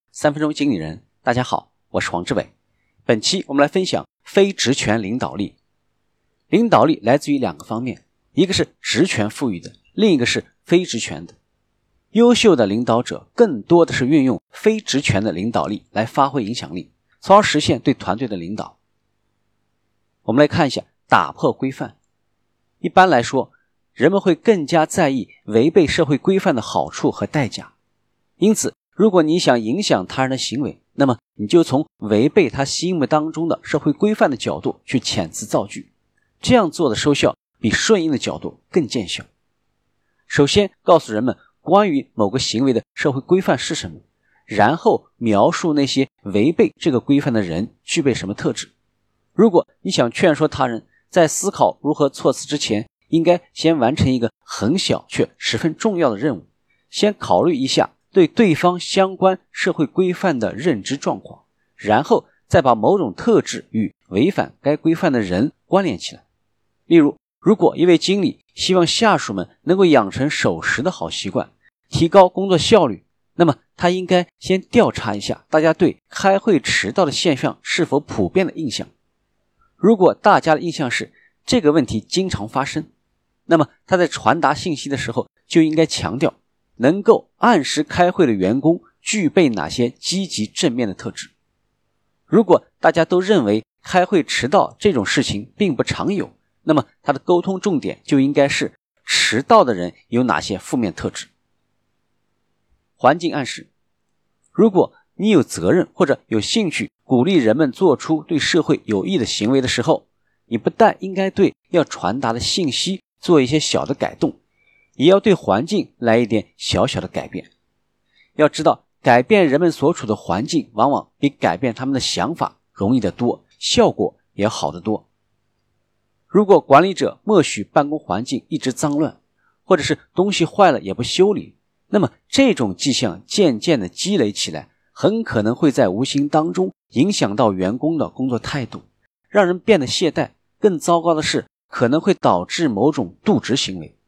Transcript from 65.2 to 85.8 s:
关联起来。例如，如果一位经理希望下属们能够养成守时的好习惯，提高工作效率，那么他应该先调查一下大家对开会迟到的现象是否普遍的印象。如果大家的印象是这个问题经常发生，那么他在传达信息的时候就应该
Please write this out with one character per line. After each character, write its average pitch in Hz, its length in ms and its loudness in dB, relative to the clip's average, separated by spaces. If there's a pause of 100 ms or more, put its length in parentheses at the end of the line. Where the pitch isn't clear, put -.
关 196 180 0
联 104 140 -4
起 - 180 -14
来。 - 80 -20 (640)
例 170 100 2
如， 147 220 4 (200)
如 - 160 2
果 - 220 2
一 170 100 0
位 175 120 6
经 196 240 -2
理 151 180 -4 (140)
希 - 220 -2
望 170 120 2
下 196 300 2
属 - 160 -6
们 90 160 -6 (140)
能 180 140 0
够 196 60 4
养 131 260 4
成 131 200 -4
守 87 320 -2
时 - 200 -4
的 185 80 -2
好 - 200 -8
习 - 200 -8
惯， 95 220 -6 (380)
提 - 180 2
高 180 220 6
工 196 180 -4
作 185 100 2
效 180 300 4
率， 95 180 -8 (280)
那 175 100 0
么 160 140 2 (180)
他 175 140 0
应 185 160 -4
该 180 200 0 (140)
先 190 220 -2
调 202 280 2
查 - 240 -6
一 104 60 -6
下 - 300 -10
大 156 100 2
家 160 140 2
对 160 240 0 (100)
开 196 320 0
会 190 220 2
迟 - 320 -4
到 190 100 0
的 143 80 0
现 160 240 0
象 123 260 -6
是 - 220 -4
否 139 160 -2
普 95 300 -4
遍 185 180 0
的 - 60 -8
印 147 180 -6
象。 - 160 -10 (880)
如 214 220 4
果 165 160 6
大 190 260 4
家 156 160 2
的 131 60 -4
印 170 100 -6
象 143 180 -6
是 - 220 -8 (340)
这 254 140 2
个 147 140 4
问 151 120 2
题 110 140 -6
经 185 300 -4
常 104 180 -8
发 131 160 -4
生， 156 240 -8 (580)
那 - 120 4
么 - 100 2 (200)
他 185 100 2
在 180 100 2
传 135 320 0
达 147 140 2
信 - 220 -4
息 - 120 -12
的 139 80 -4
时 123 160 -8
候 117 160 -6 (200)
就 165 160 4
应 156 120 0
该 165 120 2